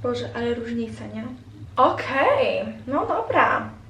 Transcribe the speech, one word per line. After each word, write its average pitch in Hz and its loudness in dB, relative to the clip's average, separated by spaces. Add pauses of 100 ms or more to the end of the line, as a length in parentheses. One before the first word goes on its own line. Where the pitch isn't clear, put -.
Boże, 247 -2
ale 240 0
różnica, 233 -4 (120)
nie? 220 -6 (540)
Okej, 269 4 (220)
no 302 0
dobra. 302 2 (280)